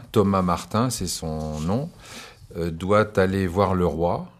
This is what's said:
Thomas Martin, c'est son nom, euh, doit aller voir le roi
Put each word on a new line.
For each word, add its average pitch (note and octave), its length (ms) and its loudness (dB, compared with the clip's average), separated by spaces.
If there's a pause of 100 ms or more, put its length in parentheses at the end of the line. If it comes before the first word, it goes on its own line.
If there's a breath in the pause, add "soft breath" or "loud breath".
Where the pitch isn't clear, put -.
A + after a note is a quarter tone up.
(140)
Thomas G2 280 4
Martin, F2+ 480 0
c'est G2 180 -6
son D#2 520 -6
nom, A2 300 -2 (680 loud breath)
euh, E2+ 160 -4
doit G2+ 480 2
aller F#2+ 280 2
voir F#2+ 280 2
le F2+ 100 2
roi F2 540 -2